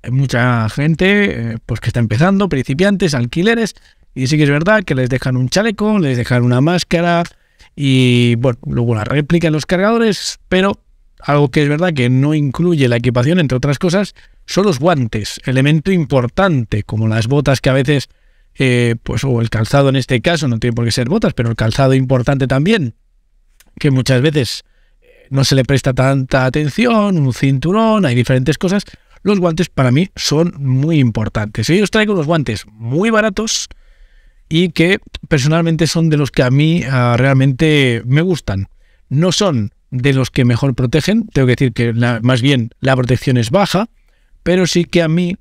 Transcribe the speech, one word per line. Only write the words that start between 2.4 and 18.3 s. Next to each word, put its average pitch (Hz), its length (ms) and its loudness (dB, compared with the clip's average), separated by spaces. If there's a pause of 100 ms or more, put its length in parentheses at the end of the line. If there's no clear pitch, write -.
principiantes, 165 640 0
alquileres, 180 640 -2 (400)
y 127 140 -4
sí 151 100 0
que 151 60 4
es 143 40 2
verdad 170 340 2
que 160 120 -4
les 127 160 -2
dejan 127 260 -2
un 123 140 -2
chaleco, 214 480 0
les 135 180 0
dejan 120 260 0
una 123 200 2
máscara, 170 600 0 (540)
y 123 600 2
bueno, 117 280 -2
luego 120 300 -2
la 107 100 -4
réplica 160 440 0
en 151 40 0
los 156 140 -4
cargadores, 214 720 -2 (100)
pero 190 320 0 (400)
algo 143 300 0
que 151 120 2
es 143 60 0
verdad 165 240 0
que 127 160 0
no 135 240 2
incluye 151 560 0
la 117 80 2
equipación, 123 440 0
entre 127 180 0
otras 143 200 -2
cosas, 185 360 -2 (320)
son - 180 0
los 175 140 0
guantes, 127 680 -2
elemento 143 480 2
importante, 139 880 0
como 110 240 -4
las 110 200 0
botas 139 340 0
que - 80 -2
a 127 60 2
veces, 139 340 0 (500)